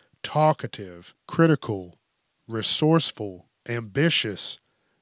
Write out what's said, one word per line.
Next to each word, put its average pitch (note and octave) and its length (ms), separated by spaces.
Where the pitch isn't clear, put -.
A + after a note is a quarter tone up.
talkative, G2+ 920
critical, G#2+ 720
resourceful, A2+ 960
ambitious. A#2 880